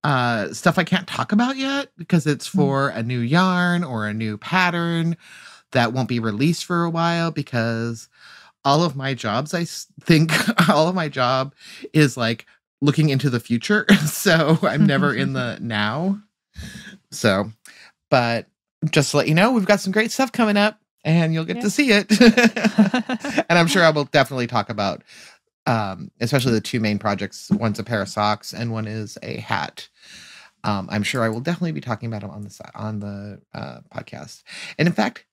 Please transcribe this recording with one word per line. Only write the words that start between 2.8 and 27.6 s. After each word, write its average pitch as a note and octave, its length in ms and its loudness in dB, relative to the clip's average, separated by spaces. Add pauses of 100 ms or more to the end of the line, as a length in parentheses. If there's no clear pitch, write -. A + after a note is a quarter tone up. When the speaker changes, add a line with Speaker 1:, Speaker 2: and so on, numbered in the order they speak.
Speaker 1:
a G#2+ 120 -6
new B2 180 -4
yarn F3 640 2
or A2+ 240 -4
a G#2 80 -4
new G#2+ 240 -4
pattern E3+ 760 0 (560)
that A#2+ 200 2
won't B2+ 160 -2
be A#2+ 120 -2
released A2+ 440 -2
for E3+ 200 -2
a E3 60 -2
while, E3 420 -2
because A#2 760 -4 (560)
all C#3+ 200 4
of C#3+ 100 -2
my C3+ 200 -4
jobs, A#2+ 400 -4
I E3+ 80 -2
s-, - 240 -10 (140)
think D#3+ 300 4
<laughs> E3+ 380 2
all D#3 200 4
of F#3 60 -2
my E3 140 -2
job C3 460 -2 (380)
is, D3+ 240 4
like, A#2 300 -2 (360)
looking D3 260 4
into C3+ 220 0
the A#2+ 100 -2
future. D#3 500 -2
<laughs> D#3 160 6
So D#3+ 560 2
I'm D3+ 240 2
never C#3+ 280 2
in C3+ 180 -2
Speaker 2:
<laughs> C3 60 -4
Speaker 1:
the A#2+ 220 -4
now. A#2 600 -2 (880)
So, G#2 420 0 (580)
but A#2 360 2 (440)
just C#3+ 220 2
to D3 60 0
let C3+ 100 2
you D#3 60 2
know, G3+ 180 6
we've G#3+ 140 0
got G#3 140 4
some F#3+ 120 -4
great A3 200 0
stuff C4 200 0
coming G#3+ 240 2
up G#3 240 2 (240)
and D#3+ 280 2
you'll D#3+ 120 -2
get F3 120 -4
Speaker 2:
Yeah. A#3+ 60 -6
Speaker 1:
to G3+ 80 0
see C#4 220 0
it. G3+ 180 4
<laughs> A#3 1400 4
Speaker 2:
<laughs> - 20 -14
Speaker 1:
And E3+ 100 4
I'm E3+ 100 6
sure F3 160 4
I D#3+ 60 8
will D3 140 0
definitely C3+ 440 2
talk A2+ 220 -2
about, G2+ 320 -4 (640)
um, G2+ 440 -2 (100)
especially B2 320 0
the A2 80 2
two A#2+ 200 -4
main G#2 180 0
projects. G2+ 520 -4
One's G#2 280 0